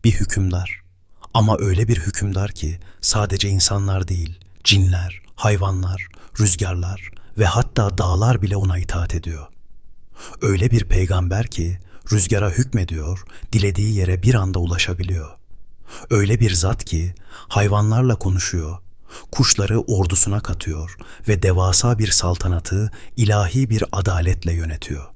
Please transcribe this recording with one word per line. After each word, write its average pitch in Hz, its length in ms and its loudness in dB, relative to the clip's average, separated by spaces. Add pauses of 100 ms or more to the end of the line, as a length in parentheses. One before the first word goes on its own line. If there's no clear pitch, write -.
bir 113 80 6
hükümdar. 90 680 0 (520)
Ama 110 260 4
öyle 104 280 2
bir 110 100 2
hükümdar 98 540 -2
ki 85 280 -6 (220)
sadece 101 480 0
insanlar 95 580 2
değil, 85 320 -4 (240)
cinler, 90 580 2 (140)
hayvanlar, 95 720 -2 (320)
rüzgarlar 92 720 0 (260)
ve 104 80 6
hatta 98 520 2
dağlar 98 440 2
bile 98 160 0
ona 92 200 0
itaat 87 380 -2
ediyor. 80 320 -8 (960)
Öyle 101 300 2
bir 110 120 4
peygamber 92 640 0
ki 90 320 -4 (320)
rüzgara 104 380 2
hükmediyor, 90 720 -4 (280)
dilediği 101 440 0
yere 92 280 0
bir 123 120 6
anda 92 240 0
ulaşabiliyor. 85 720 -2 (760)
Öyle 104 300 4
bir 107 140 4
zat 87 320 0
ki 85 300 -2 (160)
hayvanlarla 104 840 2
konuşuyor, 90 600 -2 (540)
kuşları 107 480 2
ordusuna 98 600 2
katıyor 82 580 -6 (300)
ve 98 160 4
devasa 92 560 4
bir 104 120 2
saltanatı 90 800 0 (260)
ilahi 104 520 2
bir 107 220 2
adaletle 87 640 0
yönetiyor. 78 520 -6 (100)